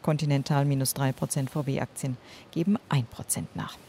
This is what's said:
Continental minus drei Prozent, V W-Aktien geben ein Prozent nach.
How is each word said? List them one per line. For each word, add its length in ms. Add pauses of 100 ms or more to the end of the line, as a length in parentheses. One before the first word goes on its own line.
Continental 640
minus 260
drei 200
Prozent, 360
V 160
W-Aktien 540 (320)
geben 260 (140)
ein 160
Prozent 500
nach. 220 (100)